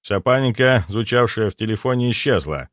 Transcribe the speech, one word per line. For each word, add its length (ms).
Вся 180
паника, 680
звучавшая 600
в 60
телефоне, 560
исчезла. 600